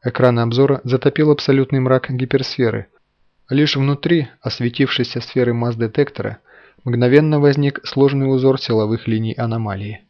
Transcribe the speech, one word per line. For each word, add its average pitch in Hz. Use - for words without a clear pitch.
Экран 123
обзора 127
затопил 143
абсолютный 135
мрак 127
гиперсферы. 123
Лишь 143
внутри 143
осветившейся 123
сферы 120
масс-детектора 117
мгновенно 135
возник 143
сложный 135
узор 131
силовых 110
линий 113
аномалии. 110